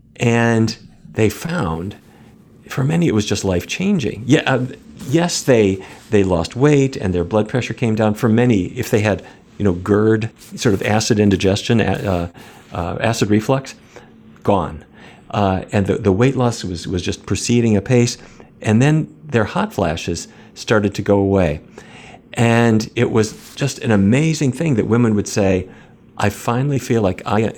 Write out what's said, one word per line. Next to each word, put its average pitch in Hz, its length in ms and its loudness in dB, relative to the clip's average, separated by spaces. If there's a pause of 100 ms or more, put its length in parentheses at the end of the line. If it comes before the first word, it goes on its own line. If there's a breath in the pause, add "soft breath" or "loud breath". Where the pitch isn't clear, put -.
(160)
And 117 600 2 (340)
they 110 180 0
found, 98 680 -6 (720 loud breath)
for - 160 -4
many, 165 240 0
it 107 60 2
was 104 120 0
just - 180 -4
life-changing. 113 840 -2
Yeah, 131 200 2
uh, 127 200 0 (420)
yes, 165 340 -2
they, 104 420 2 (260 loud breath)
they 104 120 4
lost 87 320 -2
weight 139 420 2
and 95 160 -2
their 92 120 0
blood 107 240 -2
pressure 117 260 -4
came 110 220 -2
down. 107 180 2
For 117 140 0
many, 110 380 4 (120)
if 123 120 -6
they 113 100 2
had, 104 240 0 (340 loud breath)
you 104 60 -2
know, 101 80 4
gerd, 107 580 2 (260)
sort 113 180 0
of 92 80 -2
acid 110 360 0
indigestion, 101 640 2
a-, 98 40 0
uh, 95 440 -2 (440 loud breath)
uh, 87 280 -6
acid 113 300 0
reflux, 135 440 0 (680 loud breath)
gone. 80 400 -2 (460 loud breath)
Uh, 95 420 0
and 101 140 0
the, 95 100 0
the 98 160 0
weight 120 240 2
loss 120 260 -2
was, 90 240 -8
was 90 160 -4
just - 220 -8
proceeding 113 520 0
apace. 120 420 0 (420 loud breath)
And 110 220 2
then 151 320 0 (100)
their 113 200 0
hot 208 280 -4
flashes 85 560 -4 (260 loud breath)
started 104 420 0
to 104 60 -4
go 101 160 2
away. 95 420 2 (720 loud breath)
And 117 600 2
it 117 160 0
was - 440 -2
just - 240 -6
an 120 120 -4
amazing 127 600 2
thing 160 220 -2
that 104 120 0
women 113 280 2
would 101 140 -2
say, 95 400 0 (500 loud breath)
"I 104 120 0
finally 131 480 -2
feel 117 240 0
like 92 240 0
I 104 140 0 (180)